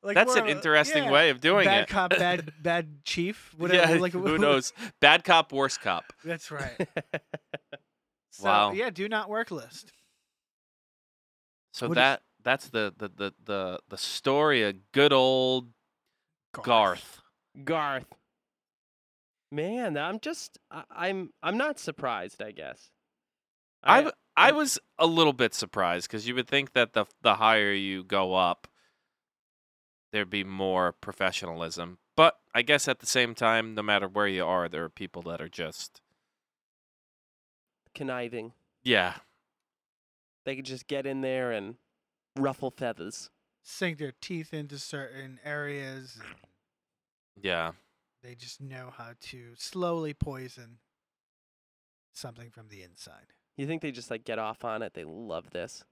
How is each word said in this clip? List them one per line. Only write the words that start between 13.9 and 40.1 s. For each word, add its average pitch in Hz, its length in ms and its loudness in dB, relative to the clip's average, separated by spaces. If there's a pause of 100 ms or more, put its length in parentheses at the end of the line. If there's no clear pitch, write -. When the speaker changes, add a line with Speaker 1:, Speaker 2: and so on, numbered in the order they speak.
Speaker 2:
story 139 680 2
of 101 140 0 (160)
good 143 220 6
old 131 580 4 (800)
Speaker 1:
Garth. - 140 -10
Speaker 2:
Garth. 107 560 2 (420)
Speaker 3:
Garth. 143 420 -4 (1400)
Man, 180 460 -4
I'm 180 240 -6
just, - 380 -12 (120)
I, 156 200 -16
I'm, 185 400 -6 (120)
I'm 175 140 -2
not 285 240 -2
surprised, 120 640 -8
I 107 100 -12
guess. 76 380 -16 (920)
Speaker 2:
I 165 100 8
Speaker 3:
I, 220 40 10
Speaker 2:
w-, 302 160 4 (240)
I 190 120 10
Speaker 3:
I 294 40 8
Speaker 2:
was 294 260 0 (220)
a 165 60 6
little 165 260 6
bit 123 200 2
surprised 90 560 -2
'cause 110 200 -6
you 123 80 -4
would 127 100 -4
think 139 280 -2
that 120 180 2
the, 104 140 0 (160)
the 110 140 4
higher 107 360 4
you 98 320 -4
go 95 320 0
up, 87 300 0 (1400)
there'd 104 180 -4
be 98 140 -4
more 92 480 -2
professionalism. 87 1040 -6 (180)
But 160 220 6 (160)
I 120 80 2
guess 143 260 2
at 131 120 -2
the - 60 -10
same 120 280 0
time, 113 400 0
no 107 80 -6
matter 101 260 2
where 101 200 0
you 92 160 -2
are, 87 240 0
there 82 160 -6
are 82 40 -10
people 90 340 -14
that 85 180 -10
are 85 80 -12
just - 520 -12 (1900)
Speaker 3:
Conniving. 120 580 -10 (300)
Speaker 2:
Yeah. 98 320 2 (1300)